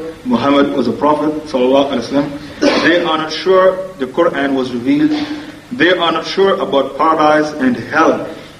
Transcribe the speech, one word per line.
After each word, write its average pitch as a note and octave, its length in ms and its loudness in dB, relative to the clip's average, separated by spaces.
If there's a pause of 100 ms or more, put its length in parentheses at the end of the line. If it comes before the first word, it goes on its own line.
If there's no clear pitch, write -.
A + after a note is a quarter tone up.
(240)
Muhammad C#3 480 2
was B2+ 140 0
a A#2 60 0
prophet, D3+ 580 0
sallallahu C3+ 420 2
alaihi A#2+ 160 -4
wasallam. C#3+ 220 -2 (560)
They E3+ 160 4
are D#3 160 -2
not - 140 -6
sure F#3 440 4 (220)
the C3 80 -2
Quran C#3 480 0
was B2+ 180 -2
revealed. C#3+ 380 2 (600)
They C#3+ 180 2
are F3 220 0
not D#3+ 120 -4
sure G3 300 0
about C3+ 420 -2
paradise D3+ 580 2
and C3 220 0
hell. - 500 0 (340)